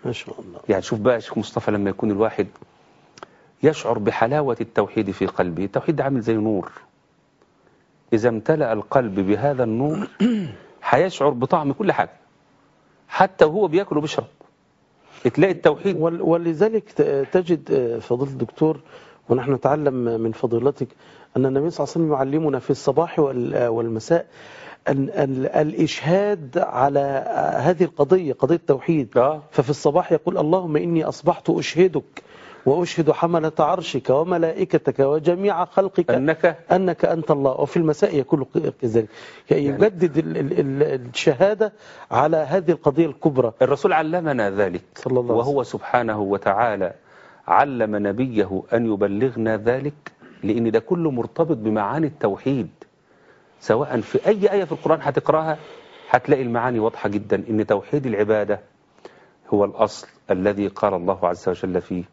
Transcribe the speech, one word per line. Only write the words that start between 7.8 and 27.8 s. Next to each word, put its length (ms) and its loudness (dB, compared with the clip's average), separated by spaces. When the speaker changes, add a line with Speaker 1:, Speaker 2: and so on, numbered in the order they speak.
Speaker 2:
إذا 160 2
امتلأ 440 0
القلب 480 -2
بهذا 440 0
النور 440 -2
<clears throat> 420 -14
هيشعر 400 2
بطعم 420 0
كل 200 0
حاجة، 180 -2
حتى 360 2
وهو 240 0
بياكل 300 0
وبيشرب 260 -4
تلاقي 180 4
التوحيد. 480 0
Speaker 1:
ول-، 220 -2
ولذلك 680 0
ت-، 400 0
تجد، 400 0
آه، 260 0
فضيلة 320 -4
الدكتور، 500 -2
ونحن 240 0
نتعلم 420 2
من 120 -2
فضيلتك 560 -2
أن 100 2
النبي 240 0
صلى 140 -4
الله 120 -10
عليه 100 2
وسلم 60 0
يعلمنا 220 0
في 120 -6
الصباح 480 0
وال-، 480 0
والمساء 600 -2
أن، 220 0
أن 340 -2
الإشهاد 1000 0
على 680 0
هذه 280 2